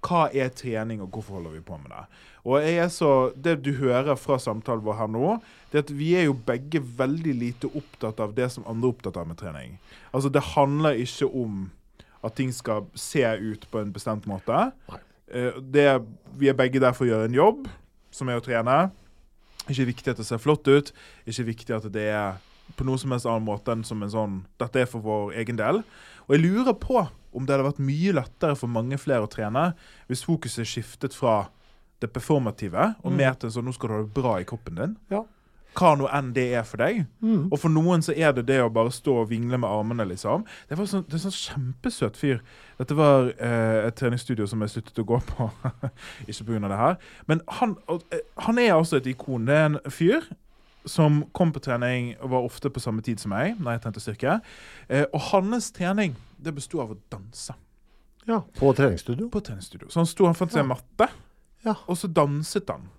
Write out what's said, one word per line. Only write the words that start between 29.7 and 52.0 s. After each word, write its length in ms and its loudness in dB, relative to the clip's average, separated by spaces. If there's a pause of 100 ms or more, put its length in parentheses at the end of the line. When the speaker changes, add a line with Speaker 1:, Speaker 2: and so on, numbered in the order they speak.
Speaker 1:
hvis 180 -4
fokuset 400 -2
skiftet 480 -8
fra 300 2 (560)
det 100 -4
performative 800 0 (140)
og 100 -2
Speaker 2:
Mm. 40 2
Speaker 1:
mer 180 4
til 120 -8
en 80 -6
sånn, 100 -4
nå 80 -6
skal 160 -6
du 60 -2
ha 60 -2
det 120 -6
bra 260 0
i 40 -6
kroppen 320 -12
din. 220 -4 (120)
Speaker 2:
Ja. 120 -2 (540)
Speaker 1:
Hva 200 6
nå 160 -2
enn 220 -2
det 220 0
er 80 0
for 140 -12
deg. 280 0 (180)
Speaker 2:
Mm. 300 2
Speaker 1:
Og 60 0
for 100 0
noen 340 4
så 140 -2
er 160 4
det 140 0
det 120 4
å 140 4
bare 180 2
stå 300 -2
og 80 -2
vingle 280 -2
med 120 0
armene, 400 -2
liksom. 340 -2 (240)
Det 100 -8
var 80 -2
sånn, 220 -4
det 60 -10
er 100 -4
sånn 140 -6
kjempesøt 800 -6
fyr. 240 0 (360)
Dette 180 -2
var, 340 6 (100)
eh, 480 2
et 80 -4
treningsstudio 520 -2
som 140 -4
jeg 140 -2
sluttet 240 -8
å 60 -2
gå 180 2
på. 240 -4 (160)
<laughs> 640 -8
Ikke 160 -10
på 80 -6
grunn 140 -2
av 60 -2
det 100 0
her. 160 4 (300)
Men 200 2
han, 300 0 (100)
og, 240 -4
eh, 140 -6 (140)
han 200 2
er 140 6
altså 240 4
et 100 0
ikon. 380 -4
Det 100 4
er 100 6
en 220 2
fyr 400 2 (580)
som 480 4
kom 180 2
på 80 -6
trening 640 -2